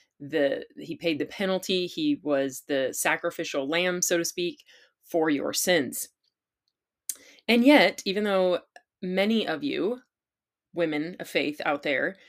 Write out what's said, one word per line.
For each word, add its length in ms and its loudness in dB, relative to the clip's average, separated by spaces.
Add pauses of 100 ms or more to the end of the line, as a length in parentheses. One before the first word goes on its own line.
(180)
the, 460 0 (140)
he 160 -10
paid 240 -2
the 80 -2
penalty, 600 -2
he 360 -2
was 460 -2
the 260 0
sacrificial 760 -2
lamb, 320 0
so 160 0
to 80 0
speak, 400 -6 (400)
for 240 0
your 240 0
sins. 560 0 (1400)
And 180 4
yet, 420 6
even 180 0
though 360 2 (420)
many 440 2
of 160 -4
you, 380 -2 (760)
women 460 -2
of 80 -12
faith 360 -2
out 200 -2
there, 320 -2 (120)